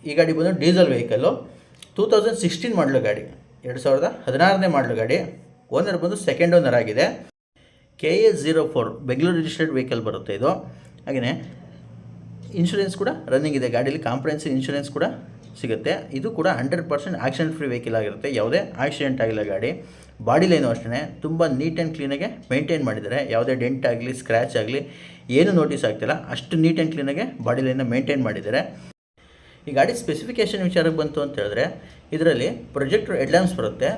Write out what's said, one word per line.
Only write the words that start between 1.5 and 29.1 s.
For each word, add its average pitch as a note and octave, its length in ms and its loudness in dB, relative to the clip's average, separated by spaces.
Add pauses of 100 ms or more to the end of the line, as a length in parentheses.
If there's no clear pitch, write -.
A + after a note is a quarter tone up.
ಟೂ G3 140 2
ತೌಸಂಡ್ A3 320 4
ಸಿಕ್ಸ್ಟೀನ್ G#3+ 360 0
ಮಾಡಲು C3+ 280 4
ಗಾಡಿ, G#2 160 0 (460)
ಎರಡು B2 160 -8
ಸಾವಿರದ C#3 240 4 (180)
ಹದಿನಾರನೇ F#3 480 4
ಮಾಡಲು A#2+ 260 2
ಗಾಡಿ. A#2 160 2 (600)
ಓನರ್ F3+ 260 0
ಬಂದು F#3 140 0 (120)
ಸೆಕೆಂಡ್ E3+ 300 2
ಓನರ್ C3 200 4
ಆಗಿದೆ. A2+ 280 2 (920)
ಕೆ D#3 120 2 (160)
ಎ - 20 8 (140)
ಜೀರೋ D#3+ 180 4 (120)
ಫೋರ್ A2+ 160 0 (180)
ಬೆಂಗಳೂರು D#3 320 2
ರಿಜಿಸ್ಟರ್ಡ್ D#3 380 -2
ವೆಹಿಕಲ್ B2+ 280 -2
ಬರುತ್ತೆ G#2 320 -6
ಇದು. C3+ 120 2 (560)
ಹಾಗೆಯೇ B2+ 260 -2 (1300)
ಇನ್ಶೂರೆನ್ಸ್ F#3+ 400 0
ಕೂಡ G#3+ 100 0 (220)
ರನ್ನಿಂಗ್ D3 280 2
ಇದೆ, B2 160 0
ಗಾಡೀಲಿ C3+ 320 0
ಕಾಂಪ್ರಿಹೆನ್ಸಿವ್ C#3+ 480 -2
ಇನ್ಶೂರೆನ್ಸ್ C#3 400 -4
ಕೂಡ D3+ 80 0 (560)
ಸಿಗುತ್ತೆ. A2+ 340 -2 (240)
ಇದು G#3 100 -4 (100)
ಕೂಡ E3 100 2 (120)
ಹಂಡ್ರೆಡ್ D#3+ 320 -2
ಪರ್ಸೆಂಟ್ E3 340 -4
ಆಕ್ಸಿಡೆಂಟ್ D#3+ 320 -2
ಫ್ರೀ D3 140 -4
ವೆಹಿಕಲ್ A#2 280 -2
ಆಗಿರುತ್ತೆ, G#2+ 380 -4
ಯಾವುದೇ B2 240 2 (220)
ಆಕ್ಸಿಡೆಂಟ್ C#3 400 -2
ಆಗಿಲ್ಲ G#2+ 280 0
ಗಾಡಿ. A2+ 200 -2 (560)
ಬಾಡಿ D#3 240 4
ಲೈನು C#3 220 4
ಅಷ್ಟೇ A#2 260 -4 (240)
ತುಂಬ E3 220 2 (120)
neat D#3+ 240 -2
and D#3+ 140 -2
ಕ್ಲೀನಾಗೆ C#3 320 -4 (240)
ಮೇಂಟೈನ್ D3+ 360 0
ಮಾಡಿದ್ದಾರೆ, G#2+ 300 -4 (160)
ಯಾವುದೇ A#2+ 280 2
ಡೆಂಟ್ C3 280 -2
ಆಗಲಿ, A#2+ 300 -2
ಸ್ಕ್ರ್ಯಾಚ್ A#2 420 0
ಆಗಲಿ B2 180 -2 (600)
ಏನೂ G3 200 6
ನೋಟಿಸ್ C#3 280 0
ಆಗ್ತಿಲ್ಲ, G#2 280 -2 (200)
ಅಷ್ಟು - 280 -4
neat E3 200 4
and D#3+ 100 -2
ಕ್ಲೀನಾಗೆ D3 320 -4 (220)
ಬಾಡಿ B2+ 180 0
ಲೈನ್ನ B2+ 280 0
ಮೇಂಟೈನ್ C3+ 340 0
ಮಾಡಿದ್ದಾರೆ. G#2 340 -2 (1040)